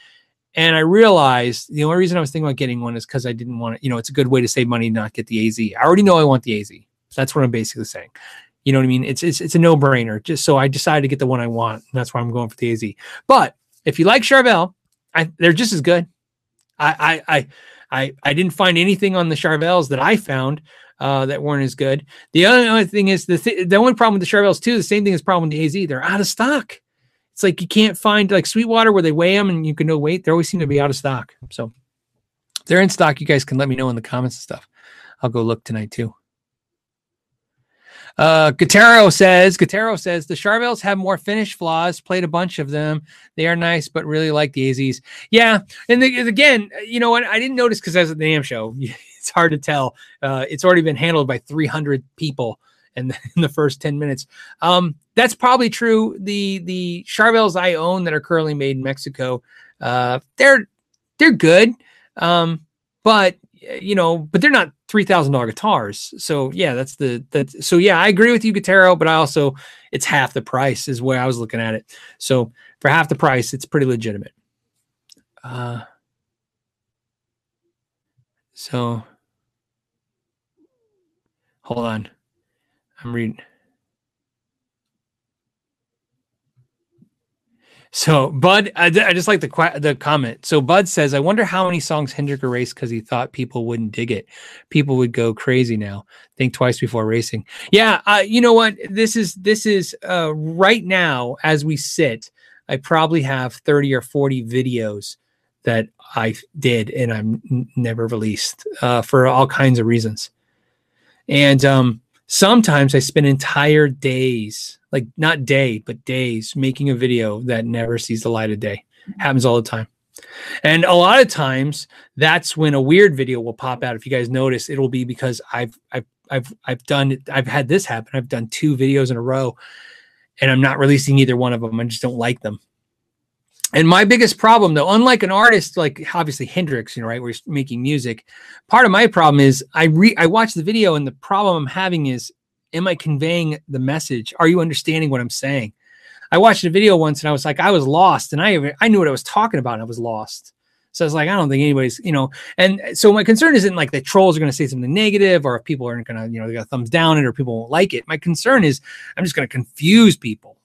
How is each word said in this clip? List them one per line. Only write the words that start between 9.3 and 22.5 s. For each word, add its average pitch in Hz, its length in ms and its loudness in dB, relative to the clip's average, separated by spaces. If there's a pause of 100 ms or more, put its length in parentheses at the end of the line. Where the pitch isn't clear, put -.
it's 165 160 -4
a - 20 4
no-brainer. 135 640 2
Just 156 220 -6
so 147 120 4
I 135 120 2
decided 151 340 0
to 135 60 0
get 139 100 -4
the 135 80 -2
one 127 140 -2
I 117 80 -4
want. 113 340 -6
And - 160 -8
that's 120 160 -6
why 123 60 -4
I'm 120 100 -6
going 120 180 -6
for - 80 -20
the 120 140 -4
A 117 60 -2
Z. 110 200 -10 (300)
But 226 300 2 (280)
if 147 140 -2
you 165 60 2
like 226 180 4
Charvel, 226 520 2 (380)
I, 165 160 0 (100)
they're 170 140 6
just 214 200 -2
as 165 80 -2
good. 170 260 2 (720)
I, 151 500 0
I, 160 80 2
I, 135 100 -2 (440)
I, 135 320 -6
I 143 100 0
didn't 170 200 -2
find 180 260 2
anything 190 380 0
on 170 120 0
the 156 80 -2
Charvels 160 520 0
that 135 120 -4
I 196 160 2
found, 139 460 -4 (380)
uh, 135 260 -2
that 143 160 -6
weren't 143 220 -2
as 123 100 -4
good. 139 320 -4 (260)
The 170 140 4
other, 247 220 6